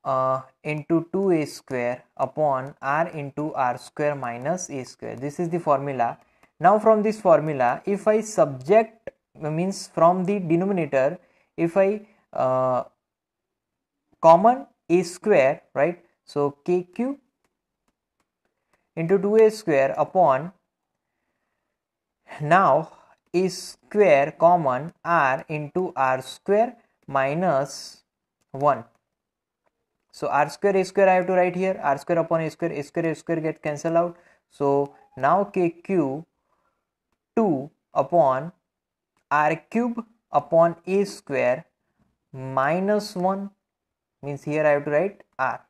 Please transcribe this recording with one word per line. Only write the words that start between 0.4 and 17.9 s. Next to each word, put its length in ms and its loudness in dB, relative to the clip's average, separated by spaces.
into 500 -4
two 180 0
A 140 0
square 600 -8
upon 640 -4
R 280 -2
into 460 -8
R 240 -2
square 360 -6
minus 560 -8
A 140 -10
square. 320 -14
This 240 -10
is 80 -4
the 100 -4
formula. 600 -2
Now 180 6
from 240 4
this 180 -2
formula, 640 2
if 220 -4
I 140 2
subject, 920 0
means 480 -4
from 360 2
the 140 -2
denominator, 800 0
if 200 -2
I, 300 0
uh, 520 -2
common 460 6
A 140 2
square, 600 0
right? 300 -2
So 400 -4
K 200 -2
Q 340 -8